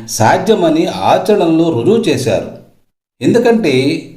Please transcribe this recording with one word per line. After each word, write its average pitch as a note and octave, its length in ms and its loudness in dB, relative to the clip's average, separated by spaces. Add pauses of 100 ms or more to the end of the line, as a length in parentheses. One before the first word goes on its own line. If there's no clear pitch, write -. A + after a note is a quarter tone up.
సాధ్యమని F3 760 2
ఆచరణలో F3 840 0
రుజువు F#3+ 280 0
చేశారు. - 500 -2 (760)
ఎందుకంటే D#3 840 0 (120)